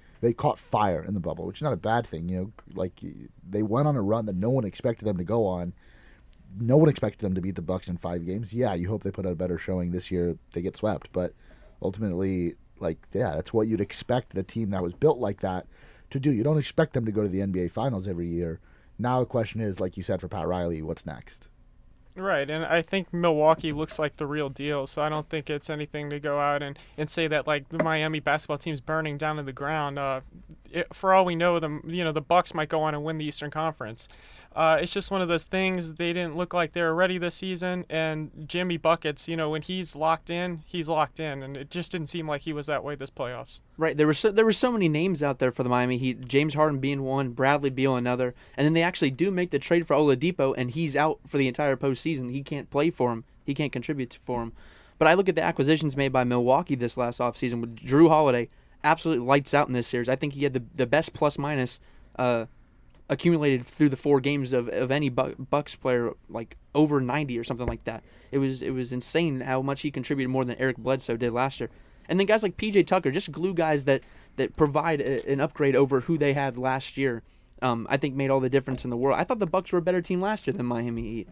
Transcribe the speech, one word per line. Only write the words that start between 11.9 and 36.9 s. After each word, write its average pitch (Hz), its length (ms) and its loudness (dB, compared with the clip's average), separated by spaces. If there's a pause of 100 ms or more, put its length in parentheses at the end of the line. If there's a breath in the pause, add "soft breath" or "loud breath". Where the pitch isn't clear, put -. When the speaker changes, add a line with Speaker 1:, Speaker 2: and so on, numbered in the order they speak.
Speaker 1:
like, 85 200 -4 (160)
yeah, 123 160 0
that's 78 240 -6
what 110 140 2
you'd 107 120 0
expect - 540 -4
the 92 80 -2
team 113 260 -6
that 95 140 -2
was 87 100 -4
built 143 260 2
like 104 220 -4
that 92 260 -4 (440 soft breath)
to 139 100 -4
do. 143 100 2
You 113 140 2
don't 151 140 2
expect 151 340 0
them 117 140 -2
to 110 40 -2
go 107 120 0
to 104 60 0
the 95 120 -2
N 101 120 -2
B 92 100 -2
A 87 60 -2
Finals 110 380 -4
every 85 200 -4
year. 85 340 -4 (380 soft breath)
Now 127 220 0
the 123 40 2
question 113 380 -4
is, 101 180 -4
like 92 160 -4
you 95 60 -8
said, 92 180 -4
for 90 80 -10
Pat 82 180 -6
Riley, 87 360 -2
what's 80 240 -8
next? - 420 -14 (680)
Speaker 2:
Right, 165 340 0
and 156 160 -2
I 165 160 4
think 185 320 -4
Milwaukee 160 580 4
looks 151 260 -4
like 147 200 -2
the 151 80 -4
real 143 240 -4
deal, 139 360 -4
so - 140 -6
I 151 80 0
don't 151 220 -4
think 156 180 -6
it's 147 220 -6
anything 147 400 -8
to 147 100 -6
go 143 180 -2
out 143 240 2
and, 139 160 -8 (200 soft breath)
and 151 100 -4
say 165 200 0
that, 147 180 0
like, 147 240 0
the 165 120 -2
Miami 156 380 0
basketball 147 380 0
team's 147 240 -6
burning 156 340 -2
down 151 200 -2
to 151 60 -6
the 135 120 -8
ground. 143 440 -4
Uh, 135 220 -2 (500)
it, 160 240 -6
for 190 200 4
all 190 100 8
we 180 100 0
know, 170 240 2
the, 151 280 -4
you 170 180 -4
know, 156 80 0
the 151 80 0
Bucks 175 320 2
might 156 160 -4
go 160 140 0
on 156 120 0
and 147 80 -4
win 160 140 -4
the 156 80 -6
Eastern 147 260 -6
Conference. 151 560 -6 (480 soft breath)
Uh, 160 280 6
it's 175 100 -4
just 196 180 -4
one 190 120 0
of 175 60 0
those 170 160 0
things. 185 500 -2
They 170 180 -2
didn't 170 240 -4
look 175 160 -4
like 170 200 0
they 175 100 -2
were 160 120 2